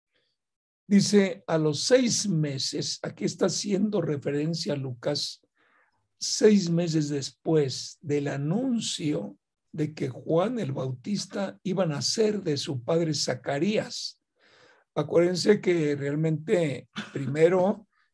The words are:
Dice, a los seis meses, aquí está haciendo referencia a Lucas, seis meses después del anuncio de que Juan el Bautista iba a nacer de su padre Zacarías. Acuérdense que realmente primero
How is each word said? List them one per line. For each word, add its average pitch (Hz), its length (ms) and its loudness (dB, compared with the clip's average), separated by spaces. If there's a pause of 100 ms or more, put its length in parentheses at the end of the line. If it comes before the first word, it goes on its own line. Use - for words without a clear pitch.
(880)
Dice, 196 600 4
a 165 100 2
los 151 220 0
seis 247 480 2
meses, 151 720 -2
aquí - 220 -8
está 185 220 0
haciendo 202 540 0
referencia 151 760 -2
a - 20 -4
Lucas, 135 680 -6 (760)
seis 202 500 4
meses 160 380 0
después 143 920 -2
del 143 280 -2
anuncio 180 1080 -4 (360)
de 151 220 -4
que 139 140 -4
Juan 180 520 -2
el 135 100 -4
Bautista 143 960 -6
iba 185 180 0
a 175 60 0
nacer 208 560 0
de 151 120 0
su 127 280 -6
padre 165 300 0
Zacarías. - 1080 -4 (720)
Acuérdense 175 680 4
que 160 360 2
realmente 156 920 0 (240)
primero 165 760 2 (260)